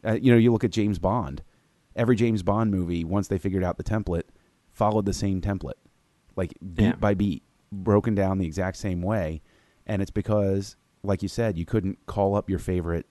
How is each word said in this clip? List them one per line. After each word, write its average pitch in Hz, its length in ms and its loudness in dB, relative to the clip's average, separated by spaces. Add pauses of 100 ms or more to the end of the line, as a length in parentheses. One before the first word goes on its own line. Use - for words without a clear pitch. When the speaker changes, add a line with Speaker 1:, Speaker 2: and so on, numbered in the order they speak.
Speaker 1:
Uh, 110 60 0
you 120 180 4
know, 117 80 10
you 117 140 6
look 110 100 2
at 110 80 0
James 104 300 0
Bond. 90 420 -4 (540)
Every 120 180 4
James 110 300 2
Bond 104 260 2
movie, 87 340 -2
once 92 240 -2
they 101 100 -2
figured 92 260 -2
out 87 120 -2
the - 60 -8
template, 95 420 -4 (460)
followed 107 360 0
the 98 60 -2
same 95 280 -2
template. 95 400 -6 (560)
Like, 92 180 -4 (200)
beat 107 100 2
Speaker 2:
Yeah. 107 120 2
Speaker 1:
by 104 180 2
beat, 95 280 -2 (300)
broken 101 420 2
down 95 240 0
the 92 80 0
exact 92 300 -4
same 90 260 -4
way. 87 400 -2 (440)
And 104 140 -2
it's 98 120 -4
because 101 640 0 (280)
like 98 180 0
you 98 60 -4
said, 110 280 -2
you 82 80 -4
couldn't 98 420 -2
call 101 280 2
up 101 160 0
your 90 80 0
favorite 85 520 -2